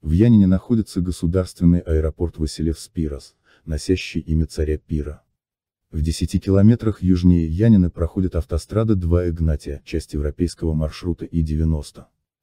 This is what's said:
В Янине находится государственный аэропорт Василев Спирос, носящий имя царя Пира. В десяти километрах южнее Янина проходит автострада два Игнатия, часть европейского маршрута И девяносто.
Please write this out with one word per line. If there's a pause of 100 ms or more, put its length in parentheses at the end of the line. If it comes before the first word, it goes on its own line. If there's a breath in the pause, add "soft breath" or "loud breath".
В
Янине
находится
государственный
аэропорт
Василев
Спирос, (300 soft breath)
носящий
имя
царя
Пира. (720)
В
десяти
километрах
южнее
Янина
проходит
автострада
два
Игнатия,
часть
европейского
маршрута
И
девяносто. (360)